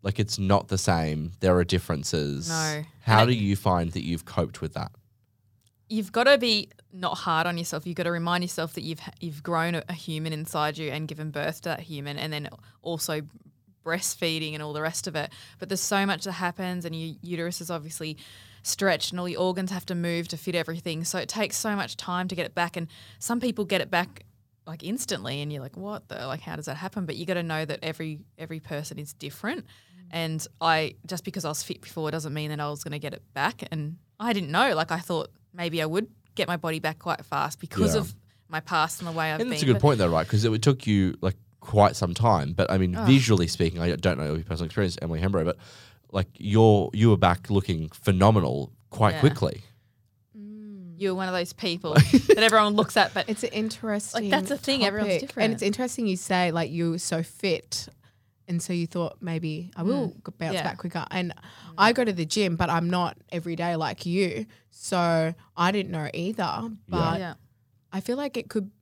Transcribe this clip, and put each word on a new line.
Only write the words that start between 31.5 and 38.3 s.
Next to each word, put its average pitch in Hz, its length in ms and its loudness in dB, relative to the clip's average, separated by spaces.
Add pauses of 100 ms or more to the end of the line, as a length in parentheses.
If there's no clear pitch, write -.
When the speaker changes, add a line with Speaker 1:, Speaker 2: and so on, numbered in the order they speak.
Speaker 2:
fit - 160 -10
before 156 320 -6
doesn't 156 220 -6
mean 151 160 -4
that 147 100 -6
I 147 100 -4
was 147 140 -8
gonna 147 160 -8
get 147 140 -8
it - 100 -16 (100)
back. 143 380 -2
And 156 260 -6 (220)
I 226 140 0
didn't 180 180 -2
know. 214 240 4
Like, 160 160 0
I 165 80 -2
thought 170 300 -4 (240)
maybe 170 280 -2
I 156 40 0
would 180 220 0 (280)
get 202 140 0
my 175 80 0
body 160 220 -2
back 156 200 -4
quite - 260 -4
fast 143 340 -4
because 185 360 0
Speaker 1:
Yeah. - 60 4
Speaker 2:
of - 120 -6 (360)